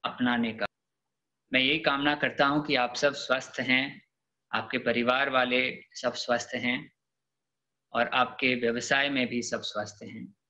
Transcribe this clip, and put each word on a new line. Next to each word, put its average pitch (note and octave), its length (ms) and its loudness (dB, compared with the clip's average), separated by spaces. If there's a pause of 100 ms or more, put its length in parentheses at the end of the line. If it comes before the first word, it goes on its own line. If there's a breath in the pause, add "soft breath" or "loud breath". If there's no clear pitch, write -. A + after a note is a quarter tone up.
अपनाने A#2 480 0
का। G2+ 140 -4 (840)
मैं C3 80 4
यही C#3 180 4
कामना D3 360 2
करता C#3 320 2
हूं D3 160 2
कि D3 120 0
आप B2 200 2
सब C#3+ 200 2
स्वस्थ - 460 -4
हैं, C3 420 0 (500)
आपके A2 260 -2
परिवार B2 520 2
वाले B2+ 300 2 (340)
सब A#2+ 200 -4
स्वस्थ A#2+ 400 -2
हैं B2 360 -2 (1000)
और A#2+ 140 0
आपके B2+ 480 0
व्यवसाय B2 540 0
में C3 180 0
भी A#2+ 160 -4
सब A2+ 200 -6
स्वस्थ G#2 400 -8
हैं। A#2 320 -14 (160)